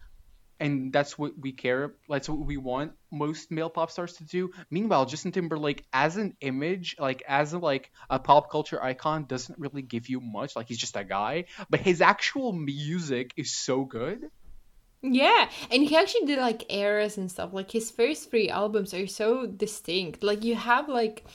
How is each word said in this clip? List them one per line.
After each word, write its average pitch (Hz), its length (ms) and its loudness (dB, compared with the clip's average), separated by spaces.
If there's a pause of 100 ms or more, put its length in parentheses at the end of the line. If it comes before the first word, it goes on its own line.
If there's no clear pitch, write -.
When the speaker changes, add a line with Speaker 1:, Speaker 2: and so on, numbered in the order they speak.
(600)
Speaker 1:
and 139 320 -2
that's 143 260 0
what 147 200 -6
we 135 140 -8
care, 131 420 -2 (140)
that's 143 200 -4
what 151 180 -2
we 143 120 -4
want 131 340 -6 (180)
most 151 400 -6
male 160 200 -4
pop 165 200 -2
stars 175 280 -8
to 160 60 -18
do. 180 260 -4 (200)
Meanwhile, 170 360 4
Justin 160 260 -6
Timberlake 156 600 -2
as 156 240 4
an 208 240 -4
image, 151 580 -4
like, 131 280 -2
as 147 280 2
a, 180 40 -4
like, 147 320 -2 (180)
a 131 120 2
pop 147 300 8
culture 151 300 -2
icon, 151 440 -2
doesn't 127 340 -8
really 143 240 -6
give 120 260 -6
you 127 120 -4
much. 117 340 -8
Like, 113 140 -8
he's 117 100 -8
just - 180 -6
a 101 80 -2
guy, 107 420 -2 (240)
but 151 100 4
his 180 220 2
actual 208 500 4
music 147 840 -2
is 147 200 -6
so 135 280 0
good. 131 360 -6 (840)
Speaker 2:
Yeah, 269 460 6 (220)
and 262 120 6
he 302 140 4
actually 381 300 4
did, 285 120 2
like, 226 320 0
eras 208 460 0
and 185 140 -6
stuff. 180 240 -8
Like, 190 160 -6
his 226 200 -2
first 277 400 0
three 214 200 2
albums 202 420 0
are 190 140 -2
so 220 400 0
distinct. 185 760 -4
Like, 208 220 2
you 233 120 2
have, 254 340 2
like, 226 340 0 (100)